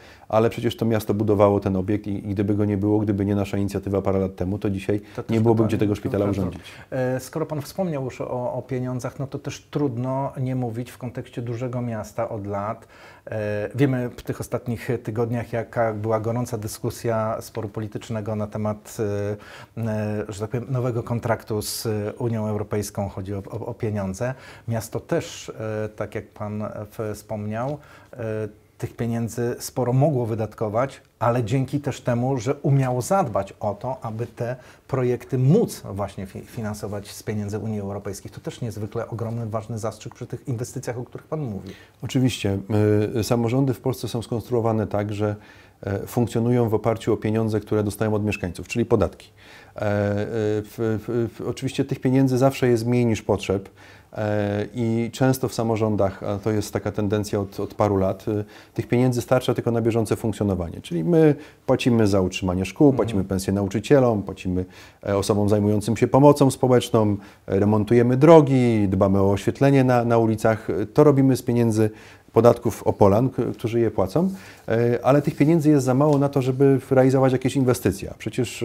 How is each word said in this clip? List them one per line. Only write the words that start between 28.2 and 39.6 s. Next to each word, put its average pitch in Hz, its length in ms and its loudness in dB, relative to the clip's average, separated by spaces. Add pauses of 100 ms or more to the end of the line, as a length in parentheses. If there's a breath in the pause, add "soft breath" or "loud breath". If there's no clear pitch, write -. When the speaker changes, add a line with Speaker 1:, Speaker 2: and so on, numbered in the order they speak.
Speaker 2:
tych - 180 -10
pieniędzy 117 640 -4
sporo 123 340 -2
mogło 135 320 2
wydatkować, 110 760 -4 (180)
ale 120 240 2
dzięki 131 360 -2
też 131 220 -6
temu, 127 360 -2
że 123 180 -2
umiało 131 460 2
zadbać 117 580 0
o 104 140 -2
to, 127 280 -8
aby 113 260 -6
te 123 280 -8 (320 loud breath)
projekty 123 500 -2
móc 151 460 4 (100)
właśnie 98 320 -6
fi-, 104 160 -14
finansować 104 720 -10
z - 120 -18
pieniędzy 104 360 -6
Unii 107 200 -6
Europejskiej. 98 520 -10
To - 100 -16
też - 200 -12
niezwykle 110 460 -8
ogromny, 113 380 -6
ważny 110 340 -6